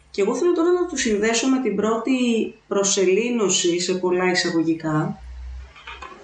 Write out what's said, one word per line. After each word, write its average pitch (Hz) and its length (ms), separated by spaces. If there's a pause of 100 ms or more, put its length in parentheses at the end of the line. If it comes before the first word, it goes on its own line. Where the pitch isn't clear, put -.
(120)
Και 202 100
εγώ 220 140
θέλω 349 180
τώρα 330 180
να 359 140
το 349 100
συνδέσω 226 520
με 262 140
την 208 140
πρώτη 220 360 (560)
προσελήνωση, 196 1120
σε 185 140
πολλά 185 380
εισαγωγικά, 160 920 (1040)